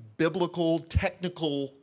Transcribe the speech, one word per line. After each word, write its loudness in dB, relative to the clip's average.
biblical, 2
technical -2